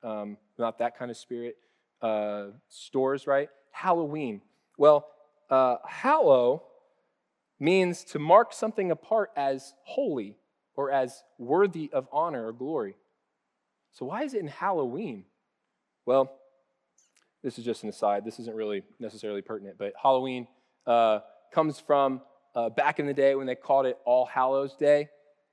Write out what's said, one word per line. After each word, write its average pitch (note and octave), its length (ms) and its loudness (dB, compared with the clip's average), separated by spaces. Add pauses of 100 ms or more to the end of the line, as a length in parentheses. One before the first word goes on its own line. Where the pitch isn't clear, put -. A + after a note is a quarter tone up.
um, G#2 340 -10 (200)
not A#2 220 -4
that A#2+ 180 -4
kind B2 120 -10
of A2+ 60 -10
spirit, A#2+ 400 -10 (460)
uh, G#2 460 -4 (200)
stores, C3+ 580 -4
right? C#3+ 240 0 (220)
Halloween. D3+ 680 -2 (360)
Well, D3 300 6 (420)
uh, C3 280 4 (100)
hallow D#3 760 4 (960)
means F3 440 2
to - 160 -8
mark F#3+ 340 6
something G#3+ 380 -4
apart G3+ 440 -2
as C#3 380 -4 (100)
holy C3+ 540 -6 (380)
or C#3 160 -4
as C3 320 -2 (160)
worthy D#3+ 520 0
of C3 200 -4
honor C#3+ 380 -4
or A2+ 40 -10
glory. B2 440 -8 (960)
So B2+ 120 -12
why G#3 180 -6
is C4 120 -8
it G3+ 60 -4
in D#3 60 -8
Halloween? C#3+ 800 -6 (800)
Well, C3+ 340 2 (1000)
this B2+ 160 -10
is A#2 80 -12
just A#2 180 -6
an G#2+ 60 -10
aside. G2+ 360 -2
This A2+ 140 -14
isn't A2+ 160 -14
really G#2 280 -6 (160)
necessarily G#2 420 -10
pertinent, G2 380 -12
but G2+ 200 -8
Halloween, C3 480 0 (380)
uh, A2+ 360 4 (300)
comes D#3 280 0
from, C3+ 420 0 (340)
uh, A#2 140 -2
back D3 300 0
in C#3+ 80 -2
the C#3 60 -4
day C#3 220 4
when C3+ 120 -4
they B2+ 80 -4
called C3+ 300 2
it B2+ 200 -2
All B2 200 4
Hallows C3+ 500 -2
Day, D3 340 2 (440)